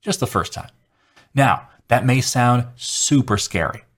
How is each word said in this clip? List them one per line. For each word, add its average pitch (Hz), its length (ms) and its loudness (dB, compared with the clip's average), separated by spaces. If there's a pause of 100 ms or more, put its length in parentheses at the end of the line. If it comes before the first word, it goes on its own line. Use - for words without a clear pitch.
just - 180 -4
the 123 60 -2
first - 260 -4
time. - 180 -14 (640)
Now, - 340 2 (200)
that 120 160 2
may 131 160 2
sound 123 460 2 (100)
super - 640 0
scary. - 460 -4 (140)